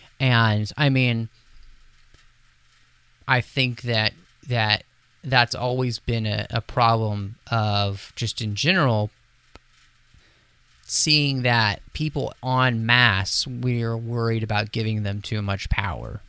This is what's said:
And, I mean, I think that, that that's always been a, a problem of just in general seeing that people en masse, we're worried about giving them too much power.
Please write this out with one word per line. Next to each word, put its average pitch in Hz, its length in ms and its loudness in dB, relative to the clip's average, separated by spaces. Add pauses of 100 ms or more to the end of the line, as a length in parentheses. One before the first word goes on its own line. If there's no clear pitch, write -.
(200)
And, 113 580 4
I 143 120 2
mean, 120 400 2 (2000)
I 127 140 2
think 127 420 -4
that, 110 300 0 (340)
that 110 360 0 (400)
that's 123 300 2
always 127 460 -2
been 113 260 -2
a, 107 240 -4
a 117 120 -4
problem 110 720 0 (160)
of 101 640 0
just - 260 -6
in 104 140 -4
general 127 560 2 (1700)
seeing 143 600 2
that 113 380 2 (120)
people 147 400 -4 (100)
en 127 420 0
masse, 117 600 4
we're 120 500 -4
worried 113 460 -2
about 107 300 -2
giving 110 320 -2
them 101 180 -4
too 107 200 -6
much 98 280 -4
power. 62 600 -4